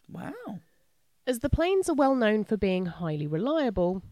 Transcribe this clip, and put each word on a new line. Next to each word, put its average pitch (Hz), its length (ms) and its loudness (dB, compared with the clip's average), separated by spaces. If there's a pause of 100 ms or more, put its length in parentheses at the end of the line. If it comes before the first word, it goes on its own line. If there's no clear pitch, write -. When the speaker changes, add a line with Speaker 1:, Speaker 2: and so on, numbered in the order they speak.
Speaker 1:
Wow. - 240 -12 (920)
Speaker 2:
As 254 140 -2
the 285 100 -2
planes 370 380 2
are 330 60 0
well 269 220 6
known 214 280 2
for 220 120 -2
being 185 300 0
highly 160 400 -4
reliable, 190 840 0